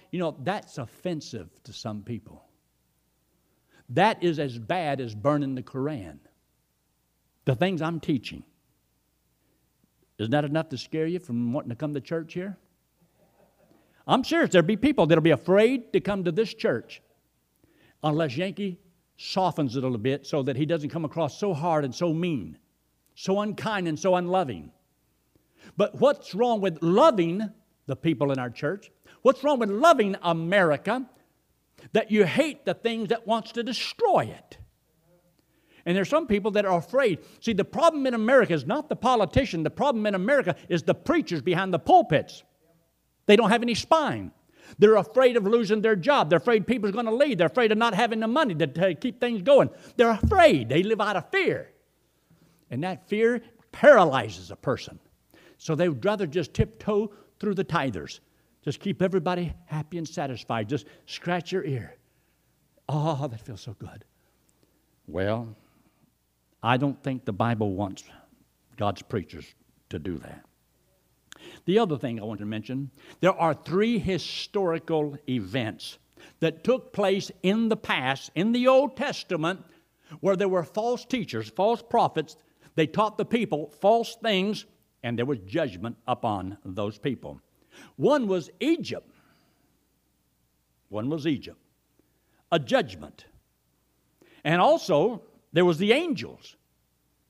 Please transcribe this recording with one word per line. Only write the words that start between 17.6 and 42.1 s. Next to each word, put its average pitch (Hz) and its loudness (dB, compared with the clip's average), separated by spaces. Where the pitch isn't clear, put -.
unless 151 0
Yankee 190 -6
softens 160 -2
it 135 -2
a 127 -4
little 127 -2
bit 135 -2
so 147 -2
that 131 -2
he 151 0
doesn't 151 -2
come 160 -6
across 147 -4
so 202 -2
hard 156 0
and 123 -6
so 175 -2
mean, 151 -4
so 196 -2
unkind 208 -4
and 156 -4
so 185 2
unloving. 175 -2
But 202 0
what's 196 0
wrong 233 0
with 185 -2
loving 196 4
the 135 -6
people 143 -2
in 135 -2
our 123 -6
church? 147 -8
What's 262 4
wrong 285 2
with 220 -2
loving 220 4
America 175 0
that 220 0
you 214 6
hate 254 0
the 196 -2
things 226 -4
that 233 -2
wants 220 -2
to 233 -6
destroy 254 0
it? - -16
And 175 0
there's 190 0
some 302 0
people 208 0
that 202 0
are 190 2
afraid. 226 0
See, 226 -2
the 185 0
problem 294 2
in 254 0
America 226 4
is 143 -2
not 254 -4
the 220 -2
politician. 220 0
The 151 0
problem 226 0
in 208 0
America 190 0
is 175 -2
the 185 2
preachers 247 -2
behind 185 -2
the - 0
pulpits. 190 4